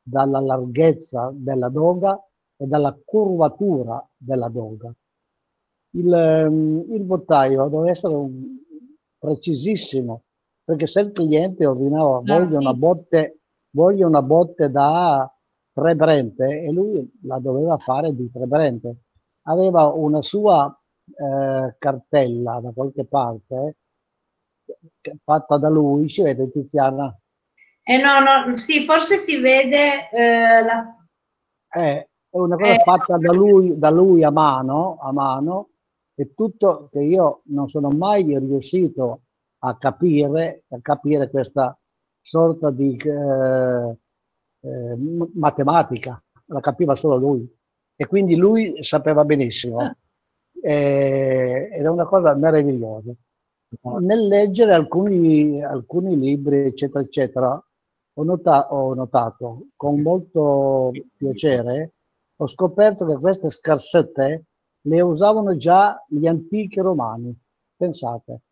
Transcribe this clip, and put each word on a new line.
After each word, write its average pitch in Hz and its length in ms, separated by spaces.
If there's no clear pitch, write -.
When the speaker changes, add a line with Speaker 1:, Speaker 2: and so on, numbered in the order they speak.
Speaker 1:
dalla 135 400
larghezza 131 920
della 131 360
doga 180 520
e 139 100
dalla 143 380
curvatura 165 1000
della 123 320
doga. 113 440
Il, 175 160
ehm, 160 800
il 214 140
bottaio 143 640
doveva 156 220
essere 175 240
un, 139 440
precisissimo, 139 1040
perché 160 220
se 190 140
il 208 120
cliente 170 520
ordinava, 139 540
Speaker 2:
Ah, 123 40
Speaker 1:
"Voglio 156 360
una 135 140
Speaker 2:
sì. 123 60
Speaker 1:
botte, 165 600
voglio 185 360
una 151 160
botte 156 480
da 143 600
tre 160 220
brente", 143 680
e 160 80
lui 180 400
la 131 160
doveva 135 400
fare 135 360
di 123 160
tre 123 160
brente. 123 500
Aveva 175 400
una 151 360
sua, 175 540
eh, 135 720
cartella 120 840
da 120 120
qualche 135 320
parte, 131 720
eh, - 100
che, - 180
fatta 151 400
da 147 100
lui, 151 400
si 196 140
vede 131 280
Tiziana? 135 640
Speaker 3:
Eh, 254 120
no, 277 220
no, 254 360
sì, 302 280
forse 330 340
si 294 200
vede, 269 720
eh, 233 540
la 226 320
Speaker 1:
Eh, 156 320
è 180 80
una 175 180
cosa 208 180
Speaker 3:
Eh. 170 80
Speaker 1:
fatta 175 360
da 170 140
lui, 185 460
da 151 120
lui 175 340
a 147 60
mano, 147 680
a 135 120
mano, 143 560
e 143 180
tutto 180 580
che 143 100
io 156 460
non 143 220
sono 143 220
mai 165 480
riuscito 135 840
a 123 180
capire, 147 920
a 123 120
capire 147 480
questa 131 480
sorta 165 500
di, 131 260
eh, 131 1000
eh, 123 360
m-, 170 380
matematica, 147 880
la 139 140
capiva 143 340
solo 139 220
lui, 127 400
e 147 100
quindi 185 300
lui 196 460
sapeva 147 420
benissimo. 123 560
Speaker 2:
Ah. - 160
Speaker 1:
Eh, 139 1080
ed 147 120
è 156 40
una 170 180
cosa 170 280
meravigliosa. 131 800
Nel 208 280
leggere 202 440
alcuni, 160 920
alcuni 165 560
libri, 139 480
eccetera, 139 380
eccetera, 131 600
ho 147 60
nota-, 160 500
ho 135 220
notato 123 800
con 143 260
molto 139 920
piacere, 135 800
ho 151 100
scoperto 196 580
che 151 140
queste 175 320
scarsette 151 960
le 160 140
usavano 190 560
già 185 520
gli 151 180
antichi 190 540
romani, 120 540
pensate. 120 640